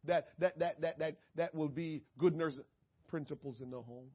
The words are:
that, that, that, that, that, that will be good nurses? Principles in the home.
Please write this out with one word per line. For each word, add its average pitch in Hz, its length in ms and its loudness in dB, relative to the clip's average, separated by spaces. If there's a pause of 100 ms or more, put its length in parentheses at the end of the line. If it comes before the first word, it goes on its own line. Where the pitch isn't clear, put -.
that, 165 240 4 (100)
that, 175 200 4
that, 170 240 2
that, 160 160 0
that, 156 180 0 (200)
that 165 180 0
will 156 140 0
be 156 340 -4 (160)
good 165 180 6
nurses? 151 240 -2 (480)
Principles 139 540 -8
in 127 80 -10
the 123 100 -8
home. 123 340 -16